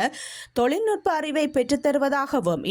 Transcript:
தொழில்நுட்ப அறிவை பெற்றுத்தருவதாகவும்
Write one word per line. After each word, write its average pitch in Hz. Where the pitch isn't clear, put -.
தொழில்நுட்ப 392
அறிவை 302
பெற்றுத்தருவதாகவும் 262